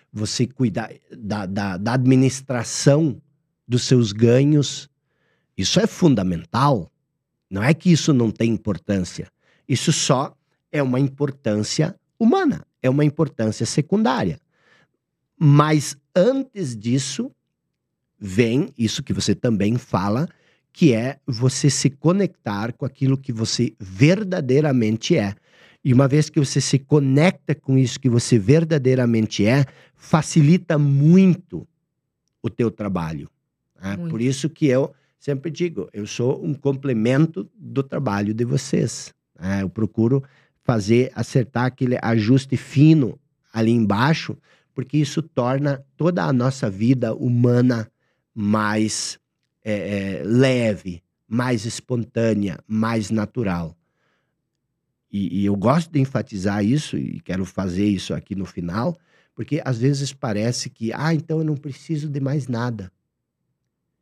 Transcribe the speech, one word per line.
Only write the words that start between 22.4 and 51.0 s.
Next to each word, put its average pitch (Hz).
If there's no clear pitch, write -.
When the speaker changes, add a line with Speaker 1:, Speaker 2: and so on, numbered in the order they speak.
Speaker 1:
com -
aquilo 135
que 135
você 113
verdadeiramente 135
é. 104
E 127
uma 139
vez 151
que -
você 143
se -
conecta 143
com 135
isso 131
que 131
você 120
verdadeiramente 123
é, 135
facilita 160
muito 147
o 110
teu 113
trabalho, 82
né? 95
Speaker 2:
Muito. 170
Speaker 1:
Por 113
isso 135
que -
eu 131
sempre 143
digo, 151
eu 104
sou 123
um 160
complemento 135
do 131
trabalho 107
de 117
vocês, -
né? 98
Eu 92
procuro 113
fazer, 117
acertar 120
aquele 123
ajuste 117
fino 147
ali 113
embaixo, 117
porque 135
isso 151
torna 139
toda 175
a 143
nossa 127
vida 113
humana 123
mais, 107
é, 98
é, -
leve, 113